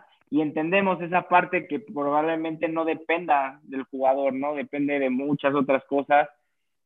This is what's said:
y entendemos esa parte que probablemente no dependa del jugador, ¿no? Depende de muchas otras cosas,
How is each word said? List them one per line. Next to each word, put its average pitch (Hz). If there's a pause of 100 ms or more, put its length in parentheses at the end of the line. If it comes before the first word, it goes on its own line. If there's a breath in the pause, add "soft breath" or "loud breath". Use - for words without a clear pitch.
(320 soft breath)
y 143
entendemos 165
esa 175
parte 175
que 147
probablemente 160
no 160
dependa 156
del 135
jugador, 135
¿no? 143
Depende 143
de 135
muchas 139
otras 139
cosas, 143 (560)